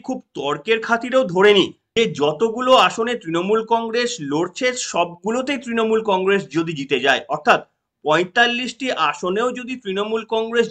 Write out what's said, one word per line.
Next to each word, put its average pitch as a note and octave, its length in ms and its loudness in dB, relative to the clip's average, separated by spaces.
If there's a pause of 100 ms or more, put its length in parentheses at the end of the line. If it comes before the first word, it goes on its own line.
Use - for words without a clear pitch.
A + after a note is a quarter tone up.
খুব C4 120 -4 (200)
তর্কের D3 480 -2
খাতিরেও A#3+ 380 0 (100)
ধরে G3+ 240 6
নিই C#3 120 4 (260)
যে A3+ 80 4 (160)
যতগুলো A3 520 2 (160)
আসনে A#3 340 -4
তৃণমূল F3+ 380 0 (120)
কংগ্রেস A3+ 380 0 (220)
লড়ছে F3+ 340 -2 (240)
সবগুলোতেই A3+ 720 -2
তৃণমূল A3+ 360 0 (100)
কংগ্রেস F#3+ 320 2 (140)
যদি E3 220 -2
জিতে C3+ 280 -2
যায়, B2+ 160 2 (120)
অর্থাৎ F3+ 260 2 (440)
পঁয়তাল্লিশটি A#3+ 800 0 (220)
আসনেও F#3 400 -2 (100)
যদি B3 240 -10
তৃণমূল G#3 400 -4 (120)
কংগ্রেস A3+ 360 0